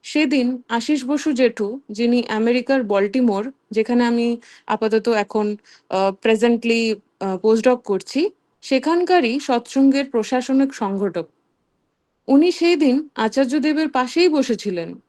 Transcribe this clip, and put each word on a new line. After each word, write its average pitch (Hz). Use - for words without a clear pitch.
সেদিন 262
আশিস 247
বসু 285
জেঠু, 233
যিনি 233
আমেরিকার 240
বল্টিমোর, 208
যেখানে 233
আমি 233
আপাতত 220
এখন, 208
আহ, 190
প্রেজেন্টলি, 233
আহ, 190
পোস্টডক 226
করছি, 262
সেখানকারই 302
সৎসঙ্গের 269
প্রশাসনিক 254
সংগঠক। 196
উনি 311
সেই 339
দিন 285
আচার্য 247
দেবের 302
পাশেই 311
বসেছিলেন। 202